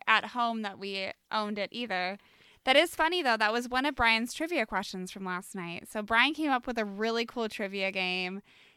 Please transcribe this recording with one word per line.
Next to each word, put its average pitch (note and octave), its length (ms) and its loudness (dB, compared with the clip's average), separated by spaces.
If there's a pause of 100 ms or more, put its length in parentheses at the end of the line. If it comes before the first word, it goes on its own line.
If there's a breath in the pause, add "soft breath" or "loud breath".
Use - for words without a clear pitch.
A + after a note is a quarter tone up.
at A3 200 4
home A#3 340 0
that G3 180 -6
we G3 320 -6 (180)
owned G#3 300 -2
it F#3+ 140 -4
either. G3 440 -4 (460 soft breath)
That C4 140 6
is E4 180 6
funny, F4 260 2
though. B3 140 4
That A3 160 2
was B3 160 -2
one B3+ 180 0
of D4 100 -2
Brian's A3+ 380 2
trivia D#4+ 320 -2
questions F#3+ 460 -4
from G3 140 -10
last F3+ 300 -6
night. F3 340 -10
So G#3+ 120 -4
Brian A#3 320 4
came D4+ 180 0
up B3 140 2
with A#3 120 -4
a A3 80 0
really A3+ 400 -2
cool A3+ 240 -4
trivia G3 420 -4
game. F#3 500 -4 (360 soft breath)